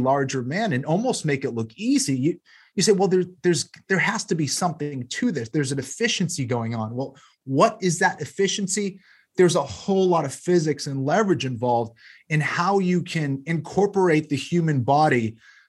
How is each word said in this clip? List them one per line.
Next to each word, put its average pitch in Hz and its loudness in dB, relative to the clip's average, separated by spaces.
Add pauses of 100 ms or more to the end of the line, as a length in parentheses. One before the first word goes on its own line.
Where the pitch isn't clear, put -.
larger 135 0
man 175 -2
and 127 -2
almost 202 -2
make 139 -2
it 123 -2
look 113 -6
easy, 226 0
you, 139 0 (360)
you 196 0
say, 220 4
"Well, 196 4
there, 180 2 (200)
there's, 175 0 (180)
there 190 0
has 196 -2
to 196 -2
be 156 -2
something 147 -4
to - -2
this. 123 -6
There's 143 -4
an 139 -4
efficiency 180 -4
going 117 -4
on." 110 -6
Well, 135 -8 (300)
what 143 2
is 185 0
that 180 2
efficiency? 196 -4 (380)
There's 175 6
a 156 2
whole 190 0
lot 165 2
of 139 -6
physics 160 0
and 135 -4
leverage 170 2
involved 120 -2 (320)
in 151 2
how 180 0
you 180 2
can 139 -4
incorporate 175 0
the 147 -2
human 160 0
body 127 2 (320)